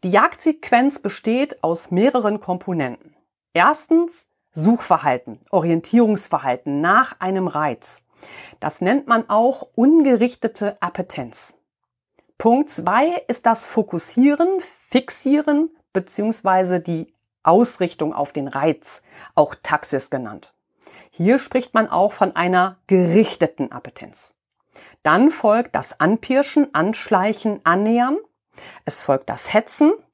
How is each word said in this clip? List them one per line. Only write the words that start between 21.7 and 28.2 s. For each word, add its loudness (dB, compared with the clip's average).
man 0
auch 0
von 0
einer 0
gerichteten 2
Appetenz. -18
Dann 4
folgt 0
das -6
Anpirschen, 0
Anschleichen, -2
Annähern. 2